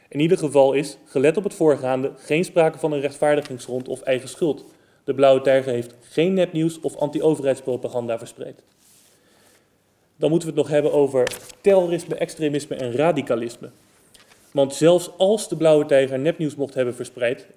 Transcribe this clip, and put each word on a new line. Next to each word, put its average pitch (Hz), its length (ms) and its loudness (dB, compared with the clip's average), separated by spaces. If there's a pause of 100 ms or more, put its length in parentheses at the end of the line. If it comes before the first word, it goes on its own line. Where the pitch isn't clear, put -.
In 139 100 -6
ieder 165 180 4
geval 135 360 4
is, 139 320 -4
gelet 151 320 2
op 202 60 -2
het 202 100 -6
voorgaande, 131 600 0
geen - 280 -2
sprake 160 340 0
van 156 140 -4
een 147 100 -4
rechtvaardigingsgrond 135 880 -4
of 131 140 -8
eigen 127 280 -4
schuld. - 360 -4 (380)
De 135 120 -4
Blauwe 135 260 6
Tijger 135 320 2
heeft 120 280 -6
geen 175 320 -2
nepnieuws 165 460 0
of - 160 -6
anti-overheidspropaganda 131 1200 -2
verspreid. 127 460 -16 (1500)
Dan 151 140 0
moeten 160 200 0
we 143 60 -10
het 151 80 0
nog 151 100 -4
hebben 147 200 2
over 131 340 2 (340)
terrorisme, 175 540 2
extremisme 147 600 -4
en 131 160 -6
radicalisme. 123 760 -2 (840)
Want 139 240 0
zelfs 175 420 2
als 214 320 0
de 175 80 -6
Blauwe 156 280 4
Tijger 135 340 2
nepnieuws 160 360 -4
mocht 139 180 -6
hebben 123 220 -2
verspreid, 123 600 -6